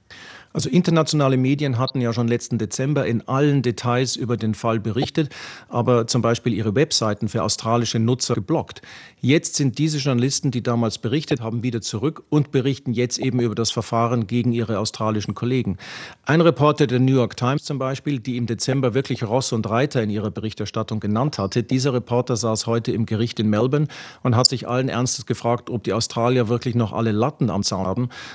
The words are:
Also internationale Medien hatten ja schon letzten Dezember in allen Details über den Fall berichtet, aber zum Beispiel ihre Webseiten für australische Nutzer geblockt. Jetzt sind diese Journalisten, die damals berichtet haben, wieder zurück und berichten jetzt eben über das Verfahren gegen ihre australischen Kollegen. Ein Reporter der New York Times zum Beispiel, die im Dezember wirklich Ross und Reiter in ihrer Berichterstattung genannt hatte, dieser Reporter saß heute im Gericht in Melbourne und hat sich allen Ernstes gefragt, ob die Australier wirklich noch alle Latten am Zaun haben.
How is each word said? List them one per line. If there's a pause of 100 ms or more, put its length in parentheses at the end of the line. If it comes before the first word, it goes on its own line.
(520)
Also
internationale
Medien
hatten
ja
schon
letzten
Dezember
in
allen
Details
über
den
Fall
berichtet, (400)
aber
zum
Beispiel
ihre
Webseiten
für
australische
Nutzer
geblockt. (400)
Jetzt
sind
diese
Journalisten,
die
damals
berichtet
haben,
wieder
zurück
und
berichten
jetzt
eben
über
das
Verfahren
gegen
ihre
australischen
Kollegen. (480)
Ein
Reporter
der
New
York
Times
zum
Beispiel,
die
im
Dezember
wirklich
Ross
und
Reiter
in
ihrer
Berichterstattung
genannt
hatte,
dieser
Reporter
saß
heute
im
Gericht
in
Melbourne (340)
und
hat
sich
allen
Ernstes
gefragt,
ob
die
Australier
wirklich
noch
alle
Latten
am
Zaun
haben. (260)